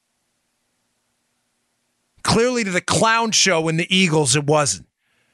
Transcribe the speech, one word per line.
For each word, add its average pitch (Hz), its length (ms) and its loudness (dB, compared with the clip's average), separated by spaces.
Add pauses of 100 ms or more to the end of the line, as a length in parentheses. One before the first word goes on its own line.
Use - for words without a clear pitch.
(2250)
Clearly 240 400 0
to 202 80 -6
the 180 80 -2
clown 226 520 0
show 165 360 0
and 160 100 -2
the 175 160 -2
Eagles, 156 440 2
it 151 80 -2
wasn't. 151 420 -2 (460)